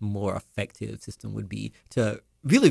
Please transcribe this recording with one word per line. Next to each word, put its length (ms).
more 420
effective 600
system 320
would 140
be 140
to 300
really 280